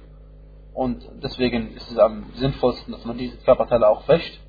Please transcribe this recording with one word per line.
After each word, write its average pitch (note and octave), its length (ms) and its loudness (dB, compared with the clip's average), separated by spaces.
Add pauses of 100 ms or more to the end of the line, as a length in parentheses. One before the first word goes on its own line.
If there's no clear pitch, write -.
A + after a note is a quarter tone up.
(760)
und B2 280 -4 (200)
deswegen A#2+ 520 -4
ist - 160 -18
es A#2 80 -6
am G#2+ 360 4
sinnvollsten, B2 580 -2
dass - 120 -16
man A#2 140 -8
diese B2 200 -10
Körperteile A#2 500 4
auch - 180 2
wäscht. - 420 0